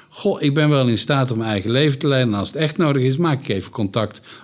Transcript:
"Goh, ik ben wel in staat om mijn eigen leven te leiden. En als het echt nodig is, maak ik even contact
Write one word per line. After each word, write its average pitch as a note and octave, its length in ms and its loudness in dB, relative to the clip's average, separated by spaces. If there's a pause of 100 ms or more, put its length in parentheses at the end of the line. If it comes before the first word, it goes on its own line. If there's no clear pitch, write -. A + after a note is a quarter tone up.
"Goh, - 320 -2
ik C#3+ 120 2
ben D3+ 160 4
wel C3+ 180 4
in A#2 100 2
staat C3 340 0
om A2 60 -2
mijn A2+ 120 -2
eigen G#2 220 -2
leven C3+ 280 2
te D#3 80 -2
leiden. B2+ 260 2
En G2+ 60 0
als G2 80 -2
het - 100 -6
echt D#3 200 -2
nodig C#3 260 2
is, C3 140 0
maak D#3 220 0
ik - 80 -10
even F#2+ 240 -4
contact G#2+ 500 -4 (220)